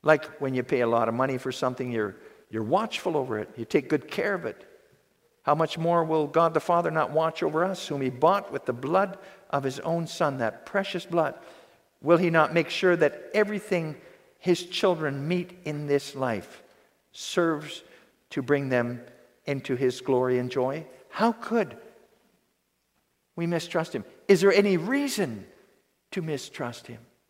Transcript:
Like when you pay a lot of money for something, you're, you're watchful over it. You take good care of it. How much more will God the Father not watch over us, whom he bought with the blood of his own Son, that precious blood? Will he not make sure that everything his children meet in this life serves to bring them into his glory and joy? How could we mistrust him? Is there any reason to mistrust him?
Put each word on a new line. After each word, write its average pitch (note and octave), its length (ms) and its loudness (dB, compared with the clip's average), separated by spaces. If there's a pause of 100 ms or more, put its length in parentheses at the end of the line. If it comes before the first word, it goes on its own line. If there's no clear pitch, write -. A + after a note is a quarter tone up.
Like D3+ 220 4 (160)
when C3+ 140 -2
you B2+ 80 0
pay B2+ 180 0
a A#2+ 60 4
lot A#2 220 2
of A2+ 60 -2
money C3 240 -2
for B2+ 140 -6
something, B2+ 400 -4
you're, G#2+ 240 -2 (340)
you're A2 120 -4
watchful F3+ 540 -2
over B2+ 220 -2
it. G#2+ 180 -8
You A#2 80 -8
take C#3 240 0
good D3+ 220 -2
care G3+ 240 -2
of E3+ 100 -8
it. - 200 -10 (800)
How D3 120 2
much D#3+ 240 -2
more E3+ 260 2
will D#3+ 220 2
God D#3+ 280 2
the G#3 60 4
Father E3+ 300 2
not D#3+ 200 0
watch D#3+ 320 0
over D#3+ 220 2
us, F#3+ 240 -4
whom C#3+ 120 -4
he C3 100 0
bought E3 420 2
with C#3 140 -8
the B2+ 60 -2
blood F3 460 0 (320)
of C#3 140 -2
his C3+ 160 -4
own E3 260 -2
Son, C#3+ 320 -2
that A2+ 280 -4
precious G3 380 -4
blood? E3 300 0 (680)
Will D#3+ 180 6
he F3+ 120 2
not D#3 240 4
make E3 160 2
sure F3+ 260 4
that D3+ 380 0
everything G3 640 -2 (420)
his F3 280 2
children D#3 600 0
meet F3+ 380 -4
in D3 220 -6
this C#3+ 280 0
life A#2+ 480 -4 (500)
serves D#3 720 -2 (480)
to C#3 120 -4
bring C#3 260 0
them A#2+ 320 0 (460)
into C3+ 280 -2
his B2+ 280 0
glory B2+ 360 2
and B2 120 -2
joy? C3+ 360 -2 (220)
How A3+ 240 2
could A3 460 -4 (1600)
we E3+ 120 -2
mistrust E3+ 480 -2
him? A2+ 100 -6 (240)
Is F3+ 140 8
there G3 100 6
any G3 240 4
reason F#3+ 680 -2 (640)
to F#3+ 100 -6
mistrust C#3+ 680 -8
him? A#2 120 -16 (300)